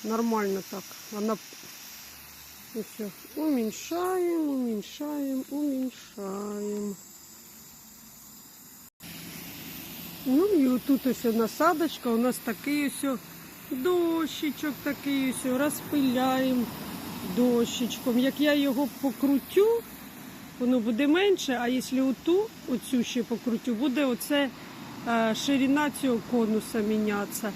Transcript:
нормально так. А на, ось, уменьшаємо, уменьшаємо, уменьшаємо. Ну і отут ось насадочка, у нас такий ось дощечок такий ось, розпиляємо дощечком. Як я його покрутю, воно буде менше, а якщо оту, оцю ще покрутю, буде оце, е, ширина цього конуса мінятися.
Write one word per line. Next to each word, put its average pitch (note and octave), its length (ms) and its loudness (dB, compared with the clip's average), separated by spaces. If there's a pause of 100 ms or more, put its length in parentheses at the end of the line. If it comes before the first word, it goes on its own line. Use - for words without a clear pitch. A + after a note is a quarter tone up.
нормально A3 560 0 (100)
так. F#3+ 120 -10 (340)
А G#3 40 -6
на, G#3+ 160 0 (1400)
ось, G#3+ 320 -8 (300)
уменьшаємо, D#4+ 1160 0
уменьшаємо, C4+ 1000 -4
уменьшаємо. G#3 1400 -4 (3250)
Ну C#4+ 200 6
і D#4+ 220 6
отут B3+ 380 2
ось A#3+ 180 0
насадочка, B3+ 840 2
у A3+ 60 4
нас A#3+ 280 2
такий C#4+ 420 -2
ось C4+ 320 -2 (520)
дощечок D#4+ 1120 0
такий C#4 480 0
ось, B3+ 280 0
розпиляємо C4 1040 2 (720)
дощечком. A#3+ 840 2
Як C4 220 2
я D4 140 6
його C#4 340 2 (120)
покрутю, C#4+ 840 4 (760)
воно B3 220 4
буде A3+ 260 2
менше, E4 540 4
а A#3+ 80 0
якщо B3+ 380 2
оту, F4 400 2 (220)
оцю B3 360 0
ще - 180 -2
покрутю, A#3 520 -2
буде C4 300 2
оце, C4+ 460 0 (580)
е, A3+ 260 2
ширина C#4 560 4 (100)
цього B3 180 2 (120)
конуса A3 500 2
мінятися. G#3 760 0